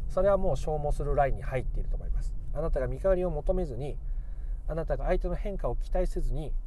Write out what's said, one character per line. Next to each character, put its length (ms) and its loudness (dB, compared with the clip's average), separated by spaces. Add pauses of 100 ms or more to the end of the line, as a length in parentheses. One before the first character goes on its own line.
そ 140 2
れ 60 6
は 100 6
も 160 4
う 20 2
消 220 0
耗 140 0
す 120 0
る 100 2
ラ 140 4
イ 40 2
ン 40 -2
に 60 -6
入 180 -2
っ 40 -2
て 160 -2
い 20 0
る 60 -2
と 80 0
思 100 -4
い 40 0
ま 120 0
す。 120 -2 (200)
あ 60 -2
な 100 0
た 100 2
が 60 0
見 120 -2
返 180 4
り 80 2
を 60 0
求 240 0
め 100 2
ず 120 -4
に、 200 -4 (720)
あ 60 -2
な 120 -2
た 100 0
が 100 -2
相 140 2
手 80 0
の 60 -2
変 220 -2
化 120 -2
を 80 -2
期 140 -2
待 160 2
せ 140 -2
ず 140 2
に、 180 -4 (140)